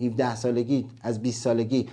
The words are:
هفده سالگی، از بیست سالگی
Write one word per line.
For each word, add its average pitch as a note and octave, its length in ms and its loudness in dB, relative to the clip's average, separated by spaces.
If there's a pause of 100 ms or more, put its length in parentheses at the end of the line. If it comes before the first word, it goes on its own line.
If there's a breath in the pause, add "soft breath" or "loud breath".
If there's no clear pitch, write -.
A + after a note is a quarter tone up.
هفده A#2+ 360 0
سالگی، A#2+ 500 0 (160)
از A2+ 200 -2
بیست B2 220 -2
سالگی A#2+ 480 2